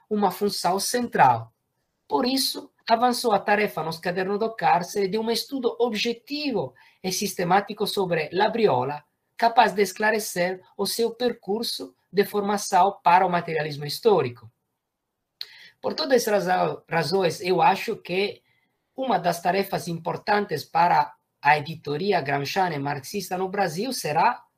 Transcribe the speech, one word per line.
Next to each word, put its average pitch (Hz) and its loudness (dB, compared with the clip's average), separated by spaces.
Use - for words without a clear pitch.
uma 208 2
função 196 -2
central. 165 2
Por 277 0
isso, 269 -2
avançou 240 2
a 202 4
tarefa 202 0
nos 160 -8
cadernos 190 -4
do 220 -2
cárcere 175 0
de 196 -2
um 226 -2
estudo 233 -4
objetivo 233 -4
e 185 -4
sistemático 196 -2
sobre 170 -2
Labriola, 170 0
capaz 233 4
de 202 2
esclarecer 196 -2
o 202 -4
seu 226 0
percurso 226 -4
de 196 2
formação 202 2
para 180 6
o - 0
materialismo 156 -2
histórico. 143 0
Por - -6
todas 277 2
essas 202 0
raza-, 175 0
razões, 165 0
eu 180 2
acho 196 2
que 190 -4
uma 247 -2
das 170 -2
tarefas 185 -2
importantes 170 -4
para 165 2
a 151 6
editoria 151 -2
gramsciana 147 0
e 143 -4
marxista 143 -6
no 190 -4
Brasil 202 -2
será 175 0